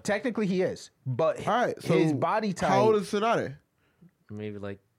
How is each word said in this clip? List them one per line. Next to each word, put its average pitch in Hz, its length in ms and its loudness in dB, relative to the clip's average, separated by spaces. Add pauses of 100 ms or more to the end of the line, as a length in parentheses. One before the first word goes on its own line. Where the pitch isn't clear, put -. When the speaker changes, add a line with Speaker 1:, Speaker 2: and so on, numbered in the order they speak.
Speaker 1:
Technically, 208 440 -2
he 180 140 0
is, - 300 -4 (160)
but 131 400 0
Speaker 2:
All 190 80 2
right, 226 280 0
so 165 140 2
Speaker 1:
his 160 160 4
body 185 400 0
type. 175 180 -2
Speaker 2:
how 196 120 6
old 214 140 6
is 202 140 -2
Tsunade? 202 460 0 (760)
Speaker 3:
Maybe, 104 280 -8
like, 101 220 -10 (180)